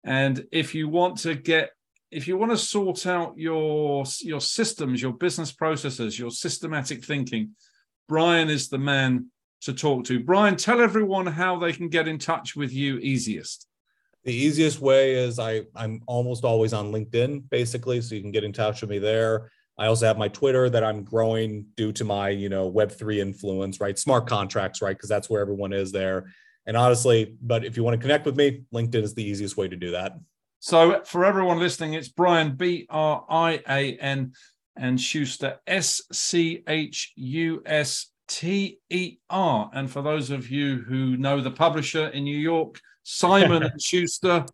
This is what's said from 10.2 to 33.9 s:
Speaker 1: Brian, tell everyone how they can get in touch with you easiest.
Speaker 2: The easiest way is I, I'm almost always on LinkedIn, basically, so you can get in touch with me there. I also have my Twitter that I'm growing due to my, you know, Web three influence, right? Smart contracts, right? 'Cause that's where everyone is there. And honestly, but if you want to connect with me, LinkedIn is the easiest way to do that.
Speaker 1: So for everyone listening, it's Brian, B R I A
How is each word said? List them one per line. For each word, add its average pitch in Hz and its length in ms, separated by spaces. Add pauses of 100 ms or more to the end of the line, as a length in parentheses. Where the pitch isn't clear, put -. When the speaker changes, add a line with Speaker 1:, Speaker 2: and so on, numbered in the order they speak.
Speaker 1:
Brian, 190 320
tell 240 240
everyone 190 480
how 175 320
they 170 140
can 170 160
get 160 180
in 160 120
touch - 360
with 143 160
you 135 280
easiest. 110 680 (560)
Speaker 2:
The 127 100
easiest 147 480
way 135 340
is 123 240
I, 110 220 (120)
I'm 113 320
almost 123 380
always 113 300
on 104 180
LinkedIn, 117 580
basically, 123 520
so 117 120
you 104 80
can 104 100
get 104 120
in 104 80
touch 107 300
with 104 80
me 101 100
there. 110 520 (260)
I 107 100
also 113 180
have 110 120
my 104 100
Twitter 131 420
that 117 140
I'm 107 200
growing 110 600 (100)
due 110 180
to 113 100
my, 101 260
you 101 200
know, 95 180
Web 104 240
three 107 300
influence, 98 580
right? 101 180
Smart 120 300
contracts, 98 540
right? 98 180
'Cause 104 100
that's 104 200
where 110 120
everyone 98 300
is 98 220
there. 95 320 (400)
And 113 100
honestly, 120 680
but 117 220
if 120 140
you 117 60
want 120 100
to 117 80
connect 147 240
with 135 100
me, 139 280 (100)
LinkedIn 117 300
is 104 100
the 113 100
easiest 101 320
way 95 140
to 90 80
do 87 140
that. 92 260 (420)
Speaker 1:
So 170 460
for 175 180
everyone 185 360
listening, 160 340
it's 156 160
Brian, 165 460
B 175 340
R 156 400
I 160 400
A 139 280